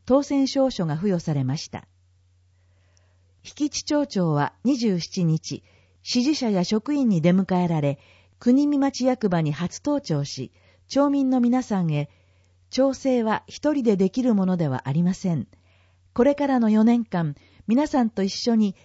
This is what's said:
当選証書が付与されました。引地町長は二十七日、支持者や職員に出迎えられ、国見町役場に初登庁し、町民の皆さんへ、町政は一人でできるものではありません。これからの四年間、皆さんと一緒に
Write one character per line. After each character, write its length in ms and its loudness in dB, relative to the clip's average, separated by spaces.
当 160 4
選 260 0
証 220 0
書 160 -4
が 100 -4
付 140 -2
与 120 -2
さ 120 -2
れ 100 -2
ま 140 -4
し 100 -12
た。 180 -16
引 280 -6
地 140 -10
町 220 0
長 260 0
は 200 0
二 120 2
十 240 0
七 240 -4
日、 380 -2
支 200 -2
持 120 2
者 160 -2
や 120 0
職 300 -2
員 160 0
に 140 2
出 100 4
迎 320 0
え 40 0
ら 120 -2
れ、 180 -2
国 280 2
見 120 0
町 280 -2
役 220 0
場 120 0
に 120 0
初 320 -8
登 180 -2
庁 220 -2
し、 280 -10
町 200 2
民 220 0
の 100 2
皆 220 2
さ 200 -2
ん 100 0
へ、 180 -2
町 220 2
政 360 0
は 200 -2
一 260 -4
人 100 -2
で 140 2
で 140 2
き 120 -4
る 120 2
も 120 2
の 100 0
で 120 0
は 200 -4
あ 40 0
り 100 0
ま 120 0
せ 200 -4
ん。 140 -6
こ 120 4
れ 100 4
か 140 -2
ら 120 2
の 80 2
四 160 4
年 200 2
間、 300 -4
皆 200 0
さ 160 0
ん 80 0
と 120 -4
一 80 -2
緒 260 -2
に 280 0